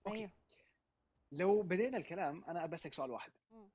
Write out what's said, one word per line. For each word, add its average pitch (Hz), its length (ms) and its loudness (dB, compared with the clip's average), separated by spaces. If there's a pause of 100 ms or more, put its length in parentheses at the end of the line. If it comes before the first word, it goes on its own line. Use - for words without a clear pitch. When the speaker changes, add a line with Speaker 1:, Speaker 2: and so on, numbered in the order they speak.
Speaker 1:
أوكي. 214 120 -4
Speaker 2:
أيوه. 202 120 -8 (1000)
Speaker 1:
لو 190 300 6
بدينا 202 360 2
الكلام، 165 500 -4
أنا 165 160 -2
أبى 165 120 -4
أسألك 160 180 -8
سؤال 131 180 -2
واحد. - 200 -8 (200)
Speaker 2:
مم. 220 240 -20